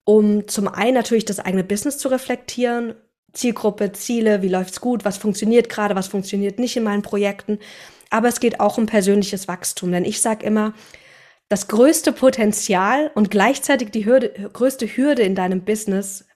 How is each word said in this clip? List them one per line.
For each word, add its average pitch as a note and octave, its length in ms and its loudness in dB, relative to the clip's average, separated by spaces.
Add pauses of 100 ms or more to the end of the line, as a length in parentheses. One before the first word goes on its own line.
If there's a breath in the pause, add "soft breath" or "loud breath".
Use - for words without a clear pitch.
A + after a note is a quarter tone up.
um G#3 420 4
zum G3+ 220 -2
einen A#3 260 2
natürlich A3+ 300 2
das G3 160 -6
eigene F#3 240 0
Business G#3 340 -4
zu - 100 -4
reflektieren, A#3+ 840 -2 (380)
Zielgruppe, G#3 600 -2
Ziele, A3 500 0
wie F#3+ 60 0
läuft's F#3 320 -2
gut, A#3+ 240 -2
was G3 140 -2
funktioniert A3+ 500 2
gerade, G#3 260 -2
was F#3+ 140 -2
funktioniert G3+ 500 -4
nicht A#3+ 180 -2
in A#3 60 0
meinen G#3 200 0
Projekten. G3+ 560 -4 (520 loud breath)
Aber A3+ 180 2
es A#3 120 -2
geht A#3 200 0
auch G#3 180 2
um A3 80 2
persönliches G3+ 600 0
Wachstum, F3+ 440 -6
denn F3+ 120 0
ich - 160 -4
sag A3 220 -2
immer, G#3+ 320 0 (760 loud breath)
das - 200 -2
größte C#4+ 440 4
Potenzial A3+ 1000 0
und G#3+ 160 2
gleichzeitig A#3 600 0
die G#3+ 160 -4
Hürde, A3+ 460 2
größte B3+ 340 -2
Hürde B3+ 360 2
in F#3+ 120 2
deinem F#3 300 -2
Business G3+ 720 -4